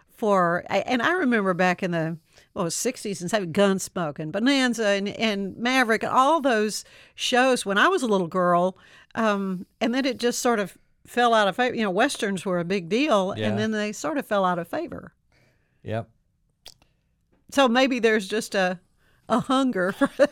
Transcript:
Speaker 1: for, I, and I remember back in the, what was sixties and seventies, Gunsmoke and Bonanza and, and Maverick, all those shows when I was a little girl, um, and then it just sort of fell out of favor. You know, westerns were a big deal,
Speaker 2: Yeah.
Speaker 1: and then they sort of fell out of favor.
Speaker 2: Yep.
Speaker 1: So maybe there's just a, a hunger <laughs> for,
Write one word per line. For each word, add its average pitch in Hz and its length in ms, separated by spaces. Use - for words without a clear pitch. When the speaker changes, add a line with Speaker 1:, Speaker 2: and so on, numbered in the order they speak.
Speaker 1:
for, 180 600
I, 202 100
and 233 220
I 294 100
remember 240 420
back 180 300
in 180 80
the, 165 260
what 202 100
was 165 120
sixties 220 460
and 175 80
seventies, 185 240
Gunsmoke 185 640
and 156 160
Bonanza 240 540
and, 202 220
and 202 480
Maverick, 233 460
all 269 380
those 214 420
shows 247 540
when 196 100
I 247 100
was 370 140
a 254 60
little 185 200
girl, 175 500
um, 196 540
and 233 140
then 262 120
it 247 120
just 240 220
sort 233 200
of 185 160
fell 240 300
out 214 120
of 180 80
favor. 247 200
You 226 80
know, 196 80
westerns 202 540
were 180 140
a 170 60
big 175 240
deal, 208 480
Speaker 2:
Yeah. 214 120
Speaker 1:
and 202 100
then 214 100
they 214 220
sort 294 260
of 262 80
fell 202 180
out 180 140
of 170 100
favor. - 460
Speaker 2:
Yep. 110 260
Speaker 1:
So 269 160
maybe 247 320
there's 220 280
just 214 280
a, 185 240
a 226 120
hunger 247 500
<laughs> - 20
for, - 160